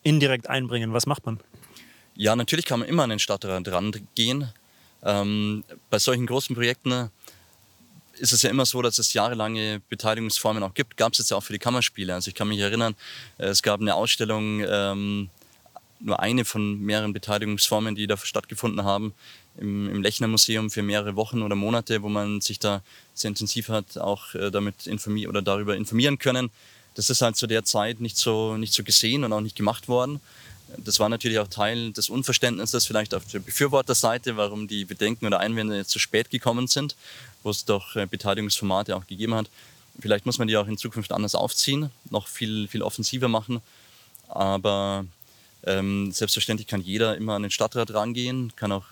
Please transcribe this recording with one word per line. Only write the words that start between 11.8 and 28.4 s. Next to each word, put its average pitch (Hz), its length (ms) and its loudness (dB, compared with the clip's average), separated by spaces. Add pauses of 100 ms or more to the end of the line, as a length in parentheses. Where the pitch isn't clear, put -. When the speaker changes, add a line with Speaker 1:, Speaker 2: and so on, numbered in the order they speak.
Speaker 2:
Also 90 160 -4
ich 87 60 -12
kann 104 140 -2
mich 104 100 0
erinnern, 107 360 2 (440)
äh, - 60 -4
es 98 180 2
gab 104 180 2
eine 101 140 2
Ausstellung, 107 680 0
ähm, 101 680 0 (680)
nur 104 200 -2
eine 113 260 2
von 104 340 -2
mehreren 104 340 -2
Beteiligungsformen, 104 840 0
die 104 100 -4
da 101 120 0
stattgefunden 107 680 -4
haben, 101 300 0 (440)
im, 101 320 -2
im 101 120 -2
Lechner 104 260 0
Museum 110 420 2
für 104 120 -4
mehrere 101 340 0
Wochen 110 260 0
oder 101 140 -2
Monate, 110 460 0
wo 104 80 -6
man 104 320 -2
sich - 180 -4
da 101 220 0 (320)
sehr - 160 -4
intensiv 104 400 -4
hat 107 280 -2
auch, - 380 -4
äh, 98 160 -2
damit 101 360 -2
informi-, 107 400 -4
oder 101 140 -2
darüber 101 340 0
informieren 117 440 2
können. 127 320 2 (440)
Das - 140 0
ist 127 120 2
halt 117 160 4
zu 120 100 -2
der 110 160 2
Zeit 113 380 0
nicht 117 160 -4
so, 110 400 2